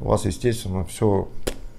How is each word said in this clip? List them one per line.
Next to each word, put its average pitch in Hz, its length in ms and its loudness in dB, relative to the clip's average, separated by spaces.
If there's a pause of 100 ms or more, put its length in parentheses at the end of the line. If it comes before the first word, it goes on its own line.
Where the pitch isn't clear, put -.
у - 60 -6
вас, 104 180 4
естественно, 95 600 0
все 98 440 2 (500)